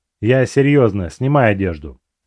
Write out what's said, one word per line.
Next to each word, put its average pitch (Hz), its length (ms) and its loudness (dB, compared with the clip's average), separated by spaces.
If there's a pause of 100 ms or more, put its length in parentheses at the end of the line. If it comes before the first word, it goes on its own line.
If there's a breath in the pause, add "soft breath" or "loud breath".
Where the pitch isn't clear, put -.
(200)
Я 127 260 0
серьезно, 123 640 0
снимай 131 420 0
одежду», 82 480 -6 (280)